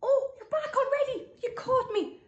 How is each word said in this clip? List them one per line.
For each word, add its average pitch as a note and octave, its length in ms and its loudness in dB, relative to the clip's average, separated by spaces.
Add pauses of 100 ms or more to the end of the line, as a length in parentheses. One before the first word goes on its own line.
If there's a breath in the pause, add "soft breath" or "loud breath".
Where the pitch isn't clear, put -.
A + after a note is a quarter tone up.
Oh, C5 360 2
you're G#4+ 120 -18
back D5+ 260 -4
already. C5+ 520 0 (160)
You A#4+ 120 -4
caught B4 360 0
me. F#4 360 -2